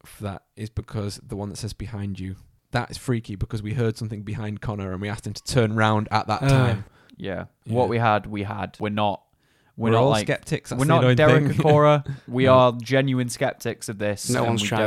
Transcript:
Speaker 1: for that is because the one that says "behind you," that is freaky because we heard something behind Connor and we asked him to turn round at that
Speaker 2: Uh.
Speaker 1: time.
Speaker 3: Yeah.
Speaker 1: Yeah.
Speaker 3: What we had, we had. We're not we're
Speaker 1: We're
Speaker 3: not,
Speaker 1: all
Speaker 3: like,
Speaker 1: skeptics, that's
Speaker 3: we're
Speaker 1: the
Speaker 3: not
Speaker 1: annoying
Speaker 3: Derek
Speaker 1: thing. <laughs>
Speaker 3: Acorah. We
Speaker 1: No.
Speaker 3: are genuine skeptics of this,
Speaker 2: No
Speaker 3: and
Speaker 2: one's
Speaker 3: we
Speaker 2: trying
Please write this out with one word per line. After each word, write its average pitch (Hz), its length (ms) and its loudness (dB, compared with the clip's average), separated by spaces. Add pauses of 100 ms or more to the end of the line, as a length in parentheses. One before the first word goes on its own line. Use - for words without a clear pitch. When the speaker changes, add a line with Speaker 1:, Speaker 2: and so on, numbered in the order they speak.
Speaker 1:
for - 200 -14
that 98 180 -10 (140)
is 107 140 -10
because 104 540 -8
the - 120 -10
one 101 140 -6
that 98 60 -12
says 104 180 -10
"behind 101 440 -8
you," 95 180 -10 (360)
that 120 180 -4
is - 60 -14
freaky 113 400 -6
because 110 260 -8
we 104 120 -6
heard 113 220 -2
something 107 260 -10
behind 104 400 -8
Connor 101 300 -6
and 92 80 -6
we 101 80 -6
asked 101 180 -8
him 104 80 -10
to - 100 -16
turn 113 320 2
round 107 340 2
at 107 160 0
that 107 160 -4
Speaker 2:
Uh. 139 60 2
Speaker 1:
time. 123 360 4 (320)
Speaker 3:
Yeah. 90 300 -8 (180)
Speaker 1:
Yeah. 113 100 -4
Speaker 3:
What 120 140 2
we 117 100 0
had, 107 280 2
we 104 160 -6
had. 98 380 -8
We're 107 80 -2
not 104 340 -2 (540)
we're 113 140 0
Speaker 1:
We're - 60 4
Speaker 3:
not, 117 80 4
Speaker 1:
all 139 60 4
Speaker 3:
like, 107 160 0
Speaker 1:
skeptics, - 440 -6
that's 123 80 -6
Speaker 3:
we're 135 80 2
Speaker 1:
the - 20 4
Speaker 3:
not 160 140 4
Speaker 1:
annoying 127 140 6
Speaker 3:
Derek 147 320 6
Speaker 1:
thing. - 80 -2
<laughs> - 20 0
Speaker 3:
Acorah. 147 580 4 (100)
We 123 200 0
Speaker 1:
No. 131 80 8
Speaker 3:
are 127 180 6
genuine 127 560 0
skeptics - 600 -6
of 101 80 -10
this, 104 320 -4
Speaker 2:
No 123 100 0
Speaker 3:
and 117 80 0
Speaker 2:
one's 110 140 0
Speaker 3:
we 104 60 -4
Speaker 2:
trying 110 180 0